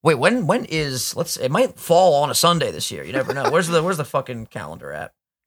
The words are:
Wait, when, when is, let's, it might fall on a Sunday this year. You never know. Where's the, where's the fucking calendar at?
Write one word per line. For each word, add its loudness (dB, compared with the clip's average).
Wait, 4
when, 2
when 0
is, -4
let's, -6
it -2
might 0
fall 4
on 0
a -4
Sunday 2
this -8
year. -10
You -10
never -2
know. -2
Where's 2
the, 2
where's 0
the -4
fucking -6
calendar -12
at? -12